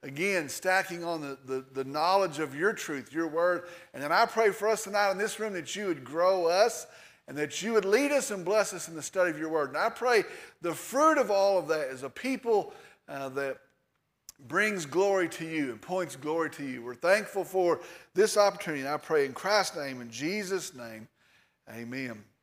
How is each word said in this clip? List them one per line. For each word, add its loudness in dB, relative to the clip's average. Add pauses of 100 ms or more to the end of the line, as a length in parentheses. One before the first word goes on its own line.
again, -2
stacking -2
on -4
the, -8
the, -6 (100)
the -4
knowledge 2
of -4
your 2
truth, -8
your -2
word. 0 (280)
And -10
then 0
I 6
pray 4
for 0
us 0
tonight 2
in -2
this -4
room -4
that -8
you -4
would -4
grow 2
us 2 (420)
and -10
that -4
you -2
would 4
lead 4
us 0
and -6
bless 2
us -10
in -14
the -10
study 0
of -6
your -4
word. 0
And -8
I 0
pray 2 (380)
the -2
fruit 4
of 2
all 4
of -4
that 0
is -10
a -6
people, 0 (380)
uh, -8
that -4 (920)
brings 0
glory 4
to -10
you -2
and -10
points -4
glory -2
to -12
you. -8
We're -10
thankful 2
for 2 (320)
this 4
opportunity, 2
and -4
I -2
pray 2
in -4
Christ's 0
name, -8
in -12
Jesus' -4
name, -14 (680)
amen. -8 (200)